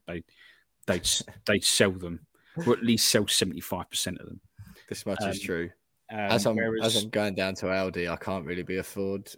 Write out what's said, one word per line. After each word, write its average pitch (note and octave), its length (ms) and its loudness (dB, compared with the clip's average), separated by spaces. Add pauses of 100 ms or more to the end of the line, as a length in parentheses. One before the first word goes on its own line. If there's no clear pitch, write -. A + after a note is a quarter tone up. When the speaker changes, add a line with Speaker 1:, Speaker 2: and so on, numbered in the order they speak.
Speaker 1:
they, E2+ 160 -8 (640)
they'd F2+ 140 2
s-, - 220 0 (120)
Speaker 2:
<laughs> - 100 -20
Speaker 1:
they'd G#2 180 4
sell G2+ 280 4
them, F2 340 -8 (400)
or A#2+ 80 6
at - 100 0
least A#2 260 4
sell G#2 180 4
seventy-five - 600 -2
percent - 300 -4
of - 80 -16
them. - 120 -14 (500)
Speaker 2:
This - 160 -10
much G2+ 160 -2
is G2 180 -2
Speaker 1:
Um, - 60 -8
Speaker 2:
true. F2 240 -4 (420)
Speaker 1:
um, A2 80 -6
Speaker 2:
As G#2 260 2
I'm, A2+ 100 4
Speaker 1:
whereas A2+ 400 2
Speaker 2:
as G#2 80 2
I'm G#2+ 60 -8
going G#2 260 0
down F#2+ 200 0
to F#2+ 120 -4
Aldi, F#2 440 0
I D#2+ 60 -2
can't F#2+ 280 -4
really F2+ 180 -4
be F#2 140 -4
afford-, G2 600 -4